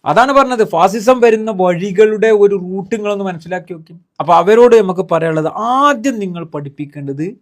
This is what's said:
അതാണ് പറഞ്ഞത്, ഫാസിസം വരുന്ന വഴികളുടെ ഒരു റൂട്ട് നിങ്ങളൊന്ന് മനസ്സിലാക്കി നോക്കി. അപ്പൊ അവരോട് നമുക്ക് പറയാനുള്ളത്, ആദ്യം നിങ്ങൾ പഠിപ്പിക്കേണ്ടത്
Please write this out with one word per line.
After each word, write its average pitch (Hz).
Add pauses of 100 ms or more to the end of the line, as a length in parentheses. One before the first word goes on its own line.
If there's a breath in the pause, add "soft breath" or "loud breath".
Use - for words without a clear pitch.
അതാണ് 233
പറഞ്ഞത്, 254
ഫാസിസം 202
വരുന്ന 220
വഴികളുടെ 196
ഒരു 202
റൂട്ട് 190
നിങ്ങളൊന്ന് 208
മനസ്സിലാക്കി 175
നോക്കി. 165 (260)
അപ്പൊ 160
അവരോട് 226
നമുക്ക് 185
പറയാനുള്ളത്, 160
ആദ്യം 254
നിങ്ങൾ 175
പഠിപ്പിക്കേണ്ടത് 147